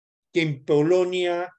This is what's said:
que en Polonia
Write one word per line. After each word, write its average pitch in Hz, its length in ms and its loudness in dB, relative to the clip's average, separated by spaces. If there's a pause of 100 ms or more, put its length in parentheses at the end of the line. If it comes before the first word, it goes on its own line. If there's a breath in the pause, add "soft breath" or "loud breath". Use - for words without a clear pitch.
(320)
que 170 100 0
en 147 220 -4
Polonia 180 960 0